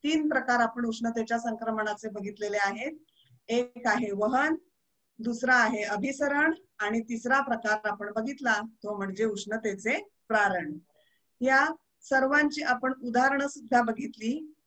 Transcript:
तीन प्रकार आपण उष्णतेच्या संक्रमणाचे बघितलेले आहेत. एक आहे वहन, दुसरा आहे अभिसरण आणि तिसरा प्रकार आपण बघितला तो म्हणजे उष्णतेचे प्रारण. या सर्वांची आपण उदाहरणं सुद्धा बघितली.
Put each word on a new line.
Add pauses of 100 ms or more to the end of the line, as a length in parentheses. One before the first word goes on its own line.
तीन
प्रकार
आपण
उष्णतेच्या
संक्रमणाचे
बघितलेले
आहेत. (560)
एक (120)
आहे
वहन, (640)
दुसरा
आहे
अभिसरण (260)
आणि
तिसरा
प्रकार
आपण
बघितला (220)
तो
म्हणजे
उष्णतेचे (180)
प्रारण. (640)
या (360)
सर्वांची
आपण (100)
उदाहरणं
सुद्धा
बघितली. (140)